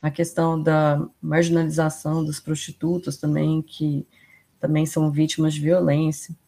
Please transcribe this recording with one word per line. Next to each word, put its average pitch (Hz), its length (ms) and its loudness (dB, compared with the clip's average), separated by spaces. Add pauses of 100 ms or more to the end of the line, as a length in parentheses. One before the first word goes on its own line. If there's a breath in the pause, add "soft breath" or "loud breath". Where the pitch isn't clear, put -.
a 151 80 -2
questão 165 520 0
da 151 400 2 (200)
marginalização 160 1000 0
das 151 160 -6
prostitutas 160 800 -6
também, 156 460 0
que 151 440 -4 (540 soft breath)
também 156 240 2
são 156 260 0
vítimas 156 440 2
de 151 80 -4
violência. 156 760 2 (120)